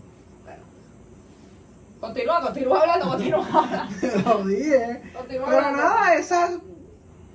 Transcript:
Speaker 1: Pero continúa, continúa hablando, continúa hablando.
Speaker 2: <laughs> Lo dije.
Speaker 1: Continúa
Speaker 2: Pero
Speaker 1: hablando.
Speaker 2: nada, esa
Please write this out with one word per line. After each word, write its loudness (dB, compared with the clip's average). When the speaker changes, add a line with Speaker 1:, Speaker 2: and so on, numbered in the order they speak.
Speaker 1:
Pero -20
continúa, -2
continúa 0
hablando, 2
continúa -2
hablando. -2
Speaker 2:
<laughs> 4
Lo -2
dije. 0
Speaker 1:
Continúa -8
Speaker 2:
Pero 4
Speaker 1:
hablando. 2
Speaker 2:
nada, 4
esa 0